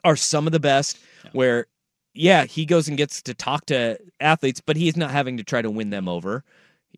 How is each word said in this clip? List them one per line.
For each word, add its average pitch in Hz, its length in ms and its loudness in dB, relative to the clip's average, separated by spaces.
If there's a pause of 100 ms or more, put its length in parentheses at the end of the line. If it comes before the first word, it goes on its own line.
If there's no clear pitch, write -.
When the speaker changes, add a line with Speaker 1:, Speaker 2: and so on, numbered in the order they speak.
Speaker 1:
are 160 120 4
some 151 300 -2
of 160 60 -2
the 160 80 0
best, 143 380 0 (260)
Speaker 2:
Yeah. - 80 -20
Speaker 1:
where, 123 340 2 (480)
yeah, 160 300 4
he 160 200 -4
goes 160 220 2
and 147 100 -4
gets 143 260 -2
to 127 120 -10
talk 143 320 -4
to 120 320 0 (220)
athletes, 143 440 2
but 151 120 0
he's 156 200 0
not 156 140 -2
having 131 280 -2
to 110 40 -8
try 120 200 -2
to 110 80 -4
win 107 200 -4
them 98 180 -6
over. 90 360 -6 (540)